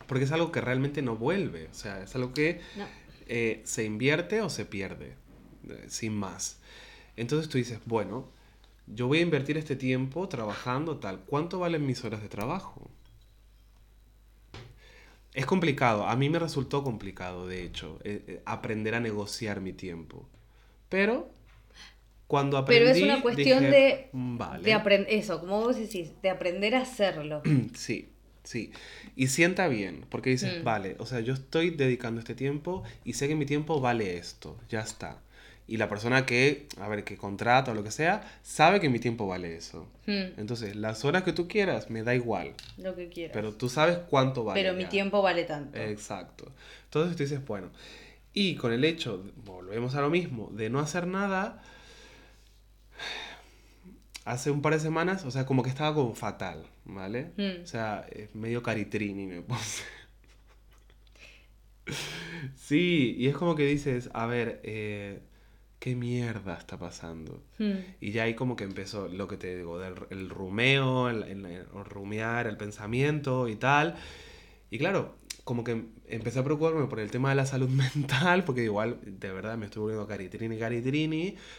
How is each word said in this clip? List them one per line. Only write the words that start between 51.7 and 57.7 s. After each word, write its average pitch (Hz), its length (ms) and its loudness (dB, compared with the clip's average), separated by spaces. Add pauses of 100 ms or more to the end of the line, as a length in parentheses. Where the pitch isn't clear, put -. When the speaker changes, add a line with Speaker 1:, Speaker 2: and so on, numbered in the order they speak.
Speaker 1:
hace 127 260 -2
un 143 120 2
par 151 100 4
de 156 80 4
semanas, 165 440 0
o 135 60 -4
sea, 131 160 0
como 131 160 4
que 113 80 0
estaba 151 240 0
como 123 220 2
fatal, 92 500 -6 (180)
¿vale? 101 520 -6
Speaker 2:
Mm. 190 260 -4
Speaker 1:
O 175 60 -16
sea, 110 420 -4